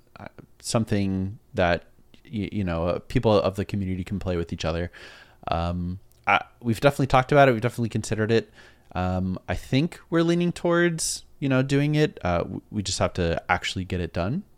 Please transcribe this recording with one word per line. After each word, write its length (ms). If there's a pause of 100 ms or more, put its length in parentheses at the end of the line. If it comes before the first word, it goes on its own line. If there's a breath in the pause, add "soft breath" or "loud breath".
(600)
something 800 (140)
that 320 (400)
y-, 260
you 120
know, 240
uh, 120
people 340
of 220
the 100
community 380
can 160
play 180
with 160
each 120
other. 260 (560 loud breath)
Um, 520 (280)
I, 140 (200)
we've 180
definitely 280
talked 240
about 180
it. 40
We've 80
definitely 280
considered 420
it. 200 (420 soft breath)
Um, 540
I 80
think 440 (100)
we're 140
leaning 280
towards, 720 (160)
you 100
know, 140
doing 320
it. 280
Uh, 160
w-, 220 (100)
we 120
just 160
have 140
to 360
actually 360
get 140
it 140
done. 300 (140)